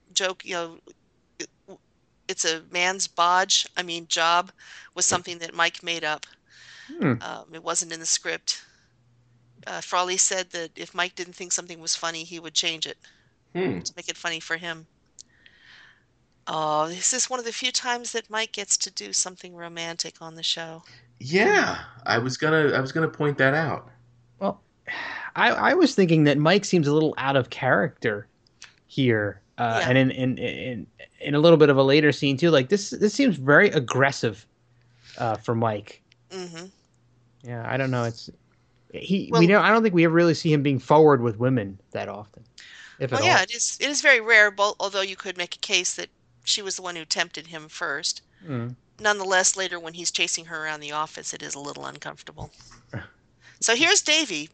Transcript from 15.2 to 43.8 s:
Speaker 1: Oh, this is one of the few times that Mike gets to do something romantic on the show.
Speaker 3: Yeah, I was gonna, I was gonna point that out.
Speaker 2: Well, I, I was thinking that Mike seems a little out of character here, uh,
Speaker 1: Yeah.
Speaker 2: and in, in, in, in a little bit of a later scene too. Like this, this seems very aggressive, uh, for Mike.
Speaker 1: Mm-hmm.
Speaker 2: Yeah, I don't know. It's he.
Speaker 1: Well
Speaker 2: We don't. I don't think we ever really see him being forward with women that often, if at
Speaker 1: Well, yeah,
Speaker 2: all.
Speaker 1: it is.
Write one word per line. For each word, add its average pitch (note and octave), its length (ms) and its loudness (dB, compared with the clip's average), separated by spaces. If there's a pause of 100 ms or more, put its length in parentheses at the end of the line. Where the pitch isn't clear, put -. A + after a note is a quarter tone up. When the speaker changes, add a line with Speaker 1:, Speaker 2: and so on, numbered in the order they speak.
Speaker 1:
Oh, D#3 420 0
this F3+ 260 -4
is B3 160 -2
one B3+ 80 -6
of A#3+ 80 -8
the A3+ 60 -8
few B3+ 180 -4
times A#3+ 420 -4
that A3+ 160 -8
Mike G#3+ 240 -6
gets - 260 -2
to - 120 -6
do G3+ 220 -12
something F#3 420 -6
romantic E3+ 680 -10
on E3 140 -16
the E3 80 -16
show. E3 400 -8 (380)
Speaker 3:
Yeah, A3 640 2 (200)
I A2 140 0
was B2+ 180 -4
gonna, D#3 360 2
I A#2+ 80 0
was C3+ 120 -4
gonna D#3+ 160 0
point D3 300 -2
that C3+ 160 4
out. D3 340 -4 (520)
Speaker 2:
Well, F#3+ 200 -4 (760)
I, A3 160 4
I A3+ 220 2
was F4 200 4
thinking E3 300 6
that C#3+ 140 4
Mike F3+ 260 4
seems D#3+ 240 2
a C#3+ 40 2
little D#3 240 2
out C#3 200 0
of B2+ 140 0
character G#2+ 760 -2 (600)
here, A2 520 0 (180)
uh, A2+ 240 0
Speaker 1:
Yeah. G2+ 80 0
Speaker 2:
and B2+ 80 6
in, C3 120 4
in, B2+ 280 -4
in, G#2+ 480 -8 (340)
in C#3+ 160 -4
a - 20 4
little E3 200 8
bit D3+ 100 8
of C#3 80 6
a C3+ 80 6
later D3 260 6
scene C#3 260 0
too. E3+ 140 4
Like C3 200 4
this, G3+ 200 -2
this G#3 240 0
seems B3+ 220 2
very C#3+ 340 6
aggressive, C3 760 0 (720)
uh, A2+ 180 -2
for A2+ 180 -4
Mike. A2 480 -4 (280)
Speaker 1:
Mm-hmm. F3 360 -12 (800)
Speaker 2:
Yeah, A#2+ 280 -10
I B2 40 -2
don't C3 160 -2
know. B2 100 0
It's A#2 260 -6 (640)
he. - 380 -4
Speaker 1:
Well A#3 100 6
Speaker 2:
We E3+ 60 10
don't. G3 180 6
I F#3 60 6
don't A3+ 120 4
think G#3+ 120 2
we E3 100 6
ever E3 100 4
really E3+ 200 6
see D#3 180 0
him D3 100 4
being C#3 180 2
forward D3+ 420 8
with A2+ 160 -2
women A2 400 0 (140)
that G#2 160 -6
often, G2+ 340 -16 (560)
if B2+ 140 -4
at B2 80 0
Speaker 1:
Well, - 80 0
yeah, F4+ 80 6
Speaker 2:
all. F#3+ 60 4
Speaker 1:
it G#3 120 -4
is. - 260 -6